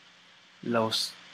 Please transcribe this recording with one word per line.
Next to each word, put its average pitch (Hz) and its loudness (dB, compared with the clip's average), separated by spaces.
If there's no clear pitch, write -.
los, 113 2